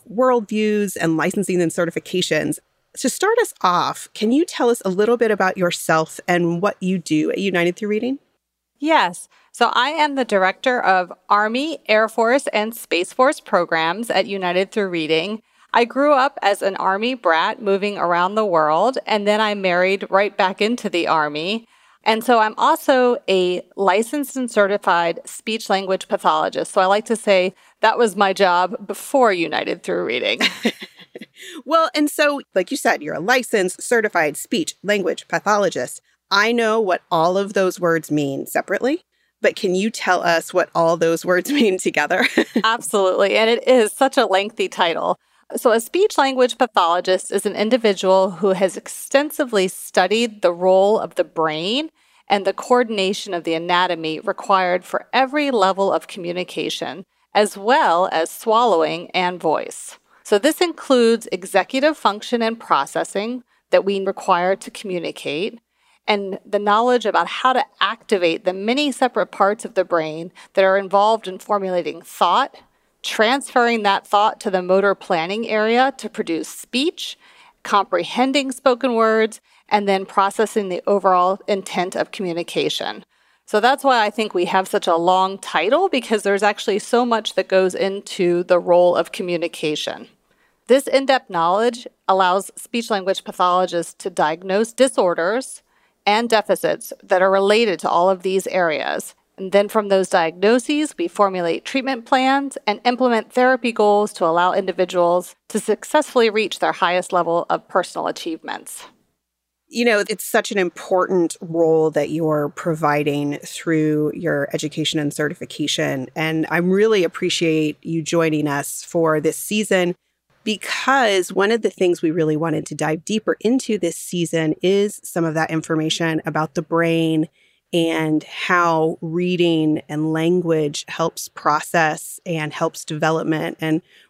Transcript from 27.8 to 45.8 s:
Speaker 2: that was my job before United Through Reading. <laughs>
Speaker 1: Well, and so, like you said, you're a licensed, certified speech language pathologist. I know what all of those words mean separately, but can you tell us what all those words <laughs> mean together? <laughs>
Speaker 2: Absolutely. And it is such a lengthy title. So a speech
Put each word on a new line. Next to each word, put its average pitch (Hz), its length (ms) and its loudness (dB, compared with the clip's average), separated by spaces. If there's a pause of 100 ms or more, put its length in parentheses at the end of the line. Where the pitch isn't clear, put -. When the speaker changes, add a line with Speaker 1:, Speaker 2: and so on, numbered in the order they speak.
Speaker 2:
that - 160 4
was 202 180 2
my 196 180 2
job 185 540 2
before 233 440 2
United - 520 -2
Through 175 220 -4
Reading. 120 360 -2 (220)
<laughs> 233 80 0 (920)
Speaker 1:
Well, 320 300 2
and 302 140 0
so, 294 320 0 (120)
like 190 160 0
you 277 80 -4
said, 160 240 0
you're 151 140 -8
a 156 40 -6
licensed, 208 640 0
certified 180 560 0
speech - 460 -4
language 180 440 -2
pathologist. 170 720 -2 (300)
I 202 220 2
know 226 280 2
what 185 300 0
all 175 260 2
of 202 180 -2
those 185 260 0
words 165 320 0
mean 143 340 -2
separately, - 580 -2 (380)
but 202 140 4
can 185 180 -2
you 196 160 0
tell - 320 0
us 165 320 0
what 180 220 2
all 170 220 2
those 165 280 0
words 180 260 0
<laughs> - 0 -
mean 220 280 2
together? 170 480 0 (180)
<laughs> - 180 -2
Speaker 2:
Absolutely. 208 720 2
And 220 120 4
it 233 180 0
is 233 240 4
such 269 260 0
a 233 100 4
lengthy 196 420 0
title. 180 500 0 (360)
So - 160 2
a 226 80 4
speech 370 380 0